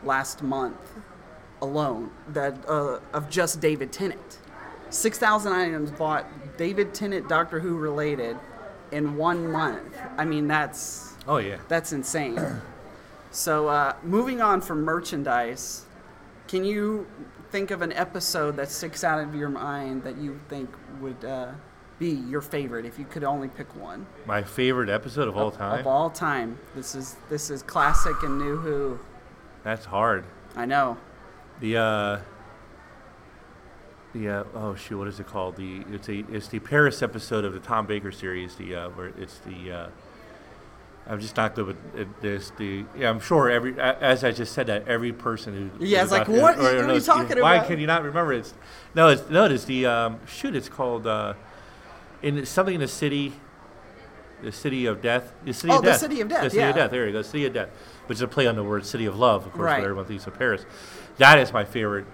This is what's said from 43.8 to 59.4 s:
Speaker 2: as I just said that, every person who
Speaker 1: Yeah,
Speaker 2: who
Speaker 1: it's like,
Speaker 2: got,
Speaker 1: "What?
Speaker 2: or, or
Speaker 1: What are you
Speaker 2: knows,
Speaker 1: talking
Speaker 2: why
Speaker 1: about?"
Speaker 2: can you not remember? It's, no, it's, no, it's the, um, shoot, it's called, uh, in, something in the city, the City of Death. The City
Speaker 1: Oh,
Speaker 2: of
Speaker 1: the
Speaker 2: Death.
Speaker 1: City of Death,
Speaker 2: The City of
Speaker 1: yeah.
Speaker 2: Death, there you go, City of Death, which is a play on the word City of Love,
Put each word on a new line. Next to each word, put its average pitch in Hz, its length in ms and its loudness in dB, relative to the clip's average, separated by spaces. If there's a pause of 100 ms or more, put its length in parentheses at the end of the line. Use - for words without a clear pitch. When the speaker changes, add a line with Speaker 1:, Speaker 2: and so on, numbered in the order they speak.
Speaker 2:
as 131 240 4
I 123 60 4
just 117 220 -4
said 131 160 -2
that, 107 200 -2
every 117 240 0
person 113 420 -6 (240)
who 170 60 -4
Speaker 1:
Yeah, 196 140 4
Speaker 2:
who 180 60 6
Speaker 1:
it's 185 80 0
like, 196 140 4
Speaker 2:
got, 220 100 4
Speaker 1:
"What? 311 200 8
Speaker 2:
or, 285 40 0
or - 40 6
Speaker 1:
What 254 100 6
are 254 60 4
you 247 60 4
Speaker 2:
knows, 262 200 4
Speaker 1:
talking 123 340 4
Speaker 2:
why 165 160 8
Speaker 1:
about?" 214 120 4
Speaker 2:
can 165 120 0
you 151 60 0
not 165 160 2
remember? 151 300 0
It's, 117 220 -4 (400)
no, 160 140 10
it's, 139 200 6
no, 175 160 8
it's 139 200 4
the, 127 220 2
um, 117 400 2
shoot, 254 300 -6
it's 127 140 -4
called, 120 360 -2
uh, 107 280 0 (880)
in, 143 240 0
something 190 280 2
in 165 60 -2
the 135 80 -2
city, 143 440 -2 (1120)
the 110 100 -8
City 131 340 -2
of 101 160 0
Death. 120 300 0 (120)
The 127 80 -6
City 175 200 2
Speaker 1:
Oh, 269 40 8
Speaker 2:
of 262 60 6
Speaker 1:
the - 80 8
Speaker 2:
Death. - 100 6
Speaker 1:
City 294 200 -2
of 214 80 -2
Death, 311 160 2
Speaker 2:
The 127 60 2
City 214 120 4
of - 140 4
Speaker 1:
yeah. 160 60 4
Speaker 2:
Death, 113 80 4
there 123 160 0
you 101 60 -2
go, 107 100 -2
City 147 240 -2
of 123 60 0
Death, 104 160 -2 (380)
which 120 100 -4
is 117 60 -2
a 120 60 -2
play 135 180 4
on 117 100 4
the 104 80 0
word 101 220 -2
City 113 200 -2
of 98 120 -2
Love, 110 280 6